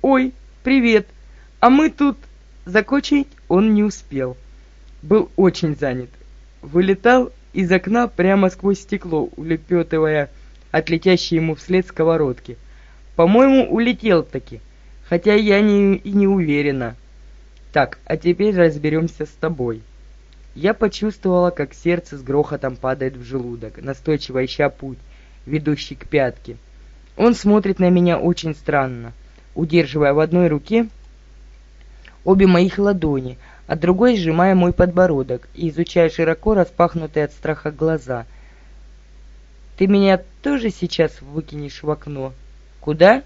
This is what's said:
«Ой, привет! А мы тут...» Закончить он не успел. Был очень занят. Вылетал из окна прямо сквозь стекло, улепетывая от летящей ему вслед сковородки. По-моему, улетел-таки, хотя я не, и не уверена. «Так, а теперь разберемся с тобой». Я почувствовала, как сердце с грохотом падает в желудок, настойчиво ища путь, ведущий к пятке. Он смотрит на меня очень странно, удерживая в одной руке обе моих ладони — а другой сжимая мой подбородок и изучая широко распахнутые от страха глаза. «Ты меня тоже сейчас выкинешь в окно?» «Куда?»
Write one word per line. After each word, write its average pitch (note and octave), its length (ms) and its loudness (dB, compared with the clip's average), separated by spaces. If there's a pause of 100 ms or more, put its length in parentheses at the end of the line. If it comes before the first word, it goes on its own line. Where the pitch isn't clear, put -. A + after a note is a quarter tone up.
«Ой, C4 320 0 (300)
привет! A#3+ 440 2 (540)
А A#3+ 100 6
мы D4+ 200 4
тут...» C#4 260 -2 (500)
Закончить C4+ 600 0 (220)
он G#3 260 2
не G#3 80 2
успел. C3 540 -6 (680)
Был F3+ 340 0
очень E3+ 400 0
занят. B2+ 340 -6 (520)
Вылетал G3 720 2 (200)
из F3+ 200 -2
окна G#3 340 0
прямо F#3+ 420 2
сквозь F#3+ 320 -2
стекло, E3+ 560 -4
улепетывая D#3 920 -2 (400)
от D#3 180 -2
летящей E3+ 480 0
ему D#3+ 200 -2
вслед F#3 300 -2
сковородки. D#3 720 -2 (640)
По-моему, B3+ 500 4
улетел-таки, F#3+ 880 -2 (460)
хотя F3 280 0
я G#3 260 2
не, G3+ 360 2
и - 140 -12
не G3+ 160 2
уверена. D3 680 -2 (760)
«Так, C3+ 360 -2
а D#3+ 100 -4
теперь F3+ 400 0
разберемся D#3 680 0
с - 120 -20
тобой». B2 440 -6 (720)
Я F3+ 180 -2
почувствовала, F#3+ 800 -2
как D3 240 -8
сердце E3+ 420 -4
с C3+ 60 -18
грохотом C#3 540 -4
падает C3 420 -6
в B2 40 -18
желудок, A#2+ 600 -12
настойчиво C3+ 600 -6
ища C#3 280 -2
путь, C3+ 260 -14 (480)
ведущий D3 520 -6
к - 120 -20
пятке. B2 480 -4 (640)
Он A#3 160 4
смотрит G3+ 440 0
на F3+ 120 4
меня F3 280 2
очень E3 360 -4
странно, B2+ 580 -4 (420)
удерживая D3 600 0
в D3+ 40 2
одной E3 300 2
руке A3 400 -2 (1400)
обе F#3+ 220 6
моих F3+ 320 2
ладони — D#3 580 -2 (340)
а - 60 -4
другой F#3 400 2
сжимая F3 400 2
мой F3 160 2
подбородок E3+ 840 0
и E3+ 140 -6
изучая E3 420 0
широко D#3+ 440 -2
распахнутые E3 720 -2
от - 60 -12
страха D3+ 380 -8
глаза. C3 560 -6 (1500)
«Ты F#3+ 80 2
меня G3 340 4 (220)
тоже B3+ 280 -2
сейчас E3 520 -4
выкинешь D3 640 -12
в D3+ 40 -4
окно?» C#3+ 440 -8 (480)
«Куда?» F3+ 460 4